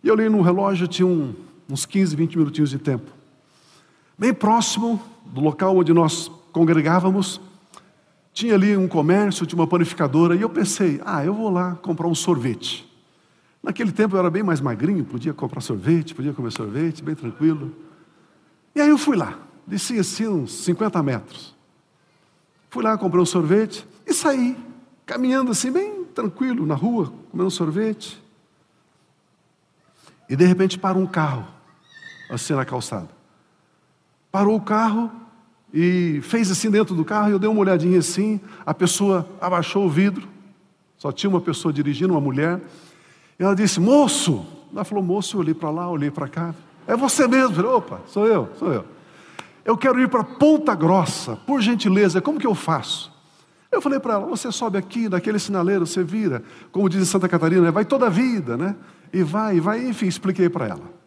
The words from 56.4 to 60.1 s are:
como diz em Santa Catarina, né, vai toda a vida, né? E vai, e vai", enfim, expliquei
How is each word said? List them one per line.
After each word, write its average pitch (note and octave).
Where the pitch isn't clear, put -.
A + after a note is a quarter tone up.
como F#3+
diz F#3
em F#3
Santa F#3
Catarina, E3
né, E3+
vai G3
toda C4
a -
vida, F#3
né? F#3+
E F#3
vai, G3
e -
vai", G#3+
enfim, A3
expliquei F3+